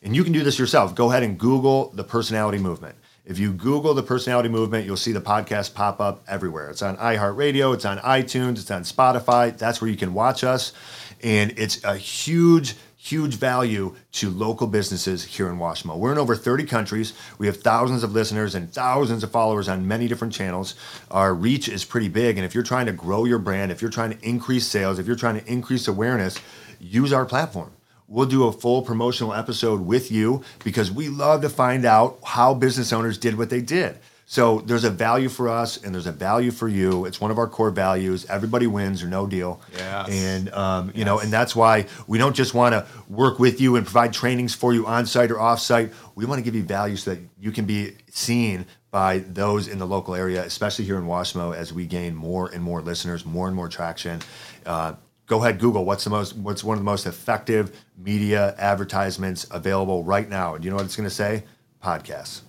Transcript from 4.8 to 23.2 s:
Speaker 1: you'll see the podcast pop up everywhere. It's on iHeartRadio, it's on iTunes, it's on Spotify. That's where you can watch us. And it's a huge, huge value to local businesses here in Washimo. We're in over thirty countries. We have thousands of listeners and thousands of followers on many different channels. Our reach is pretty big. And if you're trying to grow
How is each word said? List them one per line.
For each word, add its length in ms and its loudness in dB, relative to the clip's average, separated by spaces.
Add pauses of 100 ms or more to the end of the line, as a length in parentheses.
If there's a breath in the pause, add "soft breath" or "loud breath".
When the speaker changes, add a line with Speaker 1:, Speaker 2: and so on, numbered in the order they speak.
Speaker 1:
you'll 120 -4
see 160 -2
the 80 -2
podcast 520 -2
pop 280 -2
up 260 -2
everywhere. 420 -6
It's 120 -10
on 160 -4
iHeartRadio, 760 0
it's 120 -4
on 140 -4
iTunes, 600 0
it's 100 -12
on 140 -4
Spotify. 760 4
That's 220 -2
where 100 -2
you 60 0
can 180 -4
watch 300 0
us. 300 0 (500 loud breath)
And 320 2
it's 300 -4
a 100 0
huge, 800 2 (220 loud breath)
huge 380 -4
value 600 0 (180 loud breath)
to 160 -2
local 380 -2
businesses 560 -2
here 240 -4
in 100 -6
Washimo. 400 -6
We're 140 0
in 60 0
over 180 2
thirty 300 0
countries. 480 -2 (240 loud breath)
We 100 0
have 140 -2
thousands 420 4
of 80 -2
listeners 440 0
and 140 -6
thousands 540 0
of 80 -8
followers 380 2
on 180 -2
many 220 0
different 240 -4
channels. 420 -6 (360 loud breath)
Our 220 4
reach 360 0
is 160 -6
pretty 240 -2
big. 280 2
And 80 -2
if 80 -6
you're 80 0
trying 260 0
to 40 -2
grow 320 -2